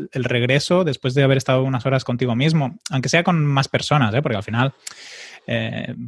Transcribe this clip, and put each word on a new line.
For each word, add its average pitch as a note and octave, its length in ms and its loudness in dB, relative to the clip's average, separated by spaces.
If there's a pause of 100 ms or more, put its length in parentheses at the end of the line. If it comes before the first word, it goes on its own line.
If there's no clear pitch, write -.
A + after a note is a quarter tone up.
(120)
el C3 120 -4
regreso, C3+ 600 2
después C3 300 -2
de C#3 80 2
haber C3+ 160 4
estado C3 240 2
unas C3 240 -2
horas C3 180 0
contigo B2 320 -2
mismo, C#3+ 440 0 (100)
aunque C3+ 200 -2
sea E3 140 4
con E3+ 220 2
más C#3 220 2
personas, C3 480 0
¿eh? C#3+ 80 0
Porque A2+ 140 -2
al G2 60 -6
final, A#2+ 300 0 (720)
eh, A2+ 480 -6 (140)